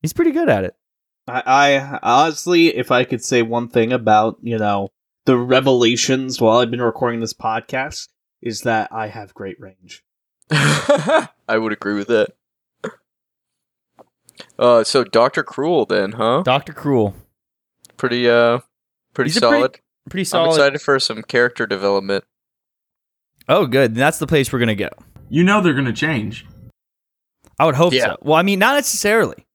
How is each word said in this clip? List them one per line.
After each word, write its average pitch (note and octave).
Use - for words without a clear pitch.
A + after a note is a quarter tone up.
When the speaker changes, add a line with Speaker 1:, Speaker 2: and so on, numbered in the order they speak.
Speaker 1:
He's D#3
pretty E4+
good D#4+
at G2
it. F2+
Speaker 2:
I, B2
I C#3
honestly, D#3+
if B2+
I B2+
could B2+
say B2
one A#2
thing A#2
about, A2
you A2+
know, G2+
the B2+
revelations B2+
while A#2
I've B2
been B2
recording A#2
this A2+
podcast, C3
is A2+
that A2+
I A2
have G#2
great G2
range. -
Speaker 3:
<laughs> -
I D3+
would A2+
agree G#2
with G2+
that. G#2+
Uh, A#2+
so B2+
Doctor A#2+
Cruel D3
then, G2
huh? A#2+
Speaker 1:
Doctor C#3
Cruel. A#2
Speaker 3:
Pretty, B2
uh, A#2+
pretty C#3
Speaker 1:
He's E3+
a -
pretty, A#2
Speaker 3:
solid. B2+
Speaker 1:
pretty F#3
Speaker 3:
I'm F3
Speaker 1:
solid. E3
Speaker 3:
excited C#3+
for C3+
some A2
character A#2+
development. G2
Speaker 1:
Oh, F3
good. B2
That's C#3
the D3+
place C#3+
we're B2+
gonna A2+
go. G2
Speaker 4:
You E3
know G3+
they're E3+
gonna B2+
change. A2
Speaker 1:
I D3+
would D3
hope D#3+
Speaker 3:
Yeah. B2
Speaker 1:
so. F#2+
Well, D3+
I D#3+
mean, G3
not B3
necessarily. G#3